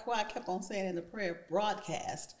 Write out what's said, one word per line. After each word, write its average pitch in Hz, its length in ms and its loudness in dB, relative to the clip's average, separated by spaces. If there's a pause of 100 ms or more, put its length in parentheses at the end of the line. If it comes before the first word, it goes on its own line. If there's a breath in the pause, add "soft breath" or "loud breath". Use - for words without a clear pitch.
why 233 160 4
I 208 60 4
kept 240 240 -4
on 185 120 2
saying 196 260 0
in 180 80 0
the 170 60 0
prayer, 175 480 -4
broadcast - 920 0